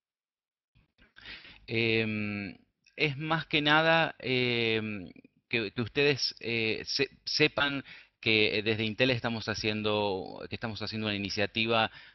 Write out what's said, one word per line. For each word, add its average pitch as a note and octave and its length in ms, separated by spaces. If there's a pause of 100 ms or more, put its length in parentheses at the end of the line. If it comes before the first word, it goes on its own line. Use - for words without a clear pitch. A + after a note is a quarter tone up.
(1700)
em, A2 920 (380)
es C#3 220
más D#3 300
que D3+ 140
nada, D#3+ 580
em, A2+ 920 (380)
que, A2+ 220
que B2+ 100
ustedes, C#3+ 580
eh, A2+ 460
se-, - 240 (160)
sepan C#3+ 580 (360)
que G#2+ 440
desde A2 200
Intel A#2+ 280
estamos A#2 360
haciendo, G#2 1000
que A2 60
estamos G#2+ 260
haciendo G#2+ 260
una G#2 80
iniciativa G#2+ 760 (240)